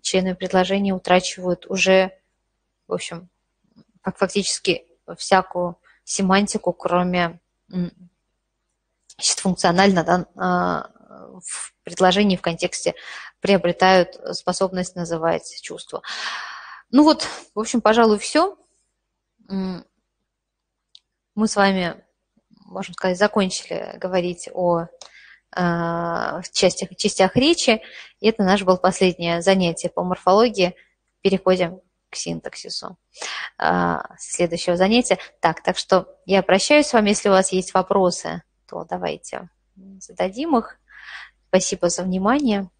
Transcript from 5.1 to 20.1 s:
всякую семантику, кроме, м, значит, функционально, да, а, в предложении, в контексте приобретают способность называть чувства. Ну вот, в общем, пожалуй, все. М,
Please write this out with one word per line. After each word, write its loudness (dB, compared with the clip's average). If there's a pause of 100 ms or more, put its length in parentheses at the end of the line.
всякую 0 (280)
семантику, 0
кроме, -2 (300)
м, -6 (1200)
значит, -4
функционально, 2
да, 0 (100)
а, -2 (520)
в -14 (100)
предложении, 2
в -8
контексте -4 (460)
приобретают 2 (180)
способность -4
называть -4
чувства. -14 (880)
Ну 6
вот, 4 (280)
в -6
общем, -2
пожалуй, 4
все. 0 (920)
М, -6 (1500)